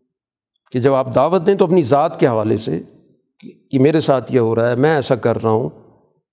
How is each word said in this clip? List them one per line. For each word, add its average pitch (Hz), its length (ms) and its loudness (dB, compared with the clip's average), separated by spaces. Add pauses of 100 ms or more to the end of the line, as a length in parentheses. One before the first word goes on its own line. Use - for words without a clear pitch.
(720)
کہ 127 80 -4
جب 135 140 2
آپ 127 200 -2
دعوت 165 320 0
دیں 202 80 4
تو 190 100 0
اپنی 175 180 2
ذات 143 380 0
کے 170 60 2
حوالے 110 300 0
سے 156 260 -8 (880)
کہ 135 80 0
میرے 151 220 4
ساتھ 131 340 -2
یہ 127 40 2
ہو 113 160 0
رہا 117 160 0
ہے، 123 60 -2
میں 135 140 2
ایسا 143 240 -2
کر 113 280 -2
رہا 113 80 0
ہوں، 117 180 0 (640)